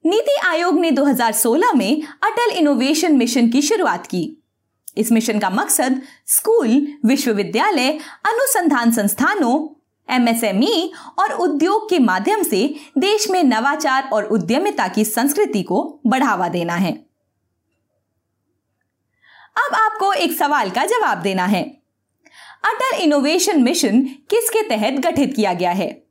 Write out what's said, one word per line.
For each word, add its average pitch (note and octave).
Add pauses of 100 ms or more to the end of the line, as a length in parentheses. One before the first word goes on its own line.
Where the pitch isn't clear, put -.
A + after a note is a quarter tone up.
नीति A4 (100)
आयोग F4
ने E4
दो C4+
हज़ार B3
सोलह D#4
में B3+
अटल A4+
इनोवेशन D4+
मिशन A#3+
की C4
शुरुआत C#4+
की। - (540)
इस A3
मिशन A3
का G3
मकसद C4+ (260)
स्कूल, D4 (180)
विश्वविद्यालय, B3 (360)
अनुसंधान F4
संस्थानों, C4 (360)
एमएसएमई A#3+ (260)
और G4+
उद्योग F#4
के F#4
माध्यम A#3+
से G#3+ (240)
देश G#4
में F#4
नवाचार C4+
और G#3
उद्यमिता A3+
की G#3+
संस्कृति A#3
को -
बढ़ावा A3
देना E3+
है। F3 (2750)
अब C#5
आपको G#4+
एक F4
सवाल C#4+
का B3
जवाब F4+
देना F#3
है, F#3+ (1000)
अटल A#4
इनोवेशन D4+
मिशन A#3
किसके A4
तहत C4
गठित C#4
किया G3+
गया F3
है? F3+